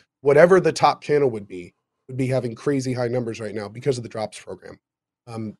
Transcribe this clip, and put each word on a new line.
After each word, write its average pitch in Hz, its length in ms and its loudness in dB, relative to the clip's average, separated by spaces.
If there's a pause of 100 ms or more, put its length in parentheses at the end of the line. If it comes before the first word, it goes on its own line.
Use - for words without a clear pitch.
(200)
whatever 165 400 8
the 156 120 2
top 147 300 2
channel 147 280 2
would 104 180 -8
be, 87 260 -14 (340)
would 127 80 -14
be 131 120 -2
having 123 260 -2
crazy 131 380 -2
high 120 160 -2
numbers 113 320 -4
right 104 140 -10
now 104 140 -8
because 120 300 -2
of - 60 -8
the 110 40 -14
drops 110 320 -8
program. 87 380 -16 (480)
Um, 113 340 -10